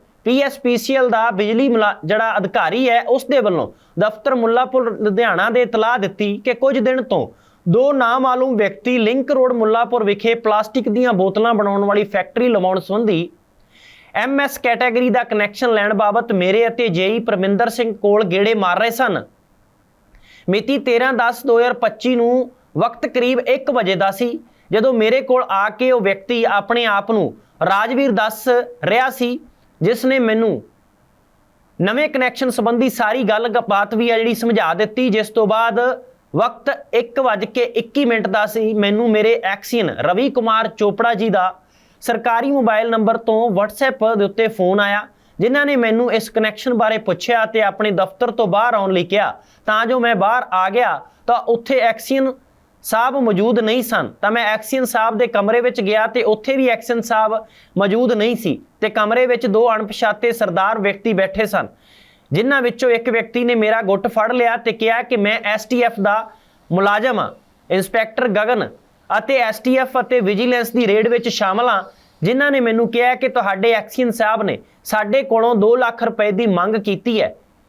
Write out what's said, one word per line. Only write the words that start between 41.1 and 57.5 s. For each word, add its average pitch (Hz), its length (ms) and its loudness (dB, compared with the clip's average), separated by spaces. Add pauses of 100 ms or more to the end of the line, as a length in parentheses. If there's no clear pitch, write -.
ਜੀ 214 160 -2
ਦਾ 185 240 0 (480)
ਸਰਕਾਰੀ 233 480 -2
ਮੋਬਾਈਲ 233 400 0
ਨੰਬਰ 226 280 2
ਤੋਂ 226 160 -2 (160)
WhatsApp 214 540 -2 (120)
ਦੇ 202 80 0
ਉੱਤੇ 202 240 0
ਫੋਨ 196 320 0
ਆਇਆ, 202 200 0 (380)
ਜਿਨ੍ਹਾਂ 254 280 0
ਨੇ 285 100 0
ਮੈਨੂੰ 233 360 0
ਇਸ 220 180 -2
ਕੁਨੈਕਸ਼ਨ 220 440 -2
ਬਾਰੇ 220 240 2
ਪੁੱਛਿਆ 220 480 -2
ਤੇ 220 160 -2
ਆਪਣੇ 208 280 0
ਦਫ਼ਤਰ 190 400 -2
ਤੋਂ 233 160 0
ਬਾਹਰ 214 280 2
ਆਉਣ 196 180 0
ਲਈ 180 120 0
ਕਿਹਾ। 185 300 -2 (320)
ਤਾਂ 214 200 0
ਜੋ 254 140 0
ਮੈਂ 233 140 2
ਬਾਹਰ 214 380 0
ਆ 185 180 0
ਗਿਆ 202 300 0 (260)
ਤਾਂ 240 100 4 (120)
ਉੱਥੇ 233 320 0
ਐਕਸੀਅਨ 254 520 0 (520)
ਸਾਹਿਬ 240 340 0
ਮੌਜੂਦ 220 420 2
ਨਹੀਂ 226 220 0
ਸਨ, 202 280 -4 (100)
ਤਾਂ 202 100 0
ਮੈਂ 226 160 -2
ਐਕਸੀਅਨ 220 400 -2
ਸਾਹਿਬ 226 320 0
ਦੇ 247 80 2
ਕਮਰੇ 214 340 0
ਵਿੱਚ 247 200 -2
ਗਿਆ 214 260 2
ਤੇ 226 180 -2
ਉੱਥੇ 214 320 0
ਵੀ 262 120 2
ਐਕਸੀਅਨ 233 340 -2
ਸਾਹਿਬ 220 340 0 (400)